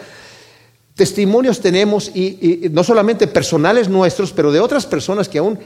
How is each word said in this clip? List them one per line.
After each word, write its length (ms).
testimonios 680
tenemos, 520
y, 520
y 40
no 140
solamente 440
personales 600
nuestros, 460
pero 180
de 80
otras 260
personas 440
que 80
aún 280